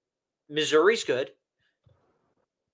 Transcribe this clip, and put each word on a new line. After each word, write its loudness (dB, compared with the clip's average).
Missouri's 2
good. -6